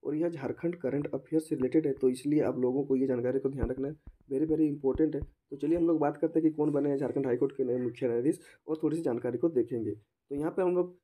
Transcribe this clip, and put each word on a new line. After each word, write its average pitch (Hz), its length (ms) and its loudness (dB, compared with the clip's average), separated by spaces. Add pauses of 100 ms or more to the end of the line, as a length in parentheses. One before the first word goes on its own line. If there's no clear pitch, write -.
और 143 100 -2
यह 165 140 0
झारखंड 170 480 -4
करंट 143 300 -2
अफेयर 156 360 -2
से 156 120 -4
रिलेटेड 143 320 2
है, 139 60 0
तो 131 180 2
इसलिए 147 300 0
आप 127 180 0
लोगों 127 260 2
को 135 120 2
ये 131 100 2
जानकारी 127 320 0
को 135 100 -2
ध्यान 127 220 -2
रखना 131 180 -4
है। 151 60 -8 (380)
very, 139 140 0
very 156 220 2
important 147 460 0
है। 139 60 -4
तो - 360 -14
चलिए 156 220 0
हम 170 80 2
लोग 165 120 4
बात 147 180 0
करते 160 240 0
हैं 160 100 4
कि 151 60 -8
कौन 151 140 2
बने 143 200 2
हैं 139 60 2
झारखंड 135 300 -2
हाई 120 100 2
कोर्ट 135 200 0
के 135 80 0
नए 123 140 0
मुख्य 123 280 -4
न्यायाधीश 120 320 0 (300)
और 156 140 -2
थोड़ी 151 140 0
सी 165 60 -4
जानकारी 120 360 -2
को 170 100 2
देखेंगे। 117 420 0
तो - 440 -12
यहाँ 151 160 -2
पे 185 120 -2
हम 180 140 2
लोग 175 280 0